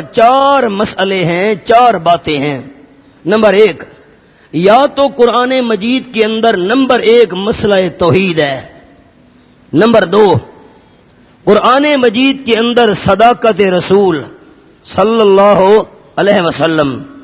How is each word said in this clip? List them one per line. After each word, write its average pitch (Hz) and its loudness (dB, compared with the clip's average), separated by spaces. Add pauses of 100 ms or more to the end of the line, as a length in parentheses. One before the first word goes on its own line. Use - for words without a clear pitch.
(160)
چار 269 2 (160)
مسئلے 190 -4
ہیں، 185 -2 (120)
چار 240 4 (100)
باتیں 160 -2
ہیں۔ 139 -6 (640)
نمبر 208 2
ایک، 196 0 (720)
یا 208 2 (100)
تو 277 0
قرآن 247 0 (100)
مجید 233 -4
کے 214 -2
اندر 220 -2
نمبر 240 0 (120)
ایک 233 2 (140)
مسئلہ 202 -2 (220)
توحید 175 0
ہے۔ 139 -4 (1120)
نمبر 190 2
دو، 190 2 (1120)
قرآن 233 2 (160)
مجید 262 -2
کے 226 -2
اندر 233 0 (120)
صداقت 208 0 (160)
رسول 185 0 (640)
صلی 220 -2
اللہ 202 4 (580)
علیہ 196 0
وسلم۔ 151 -2 (260)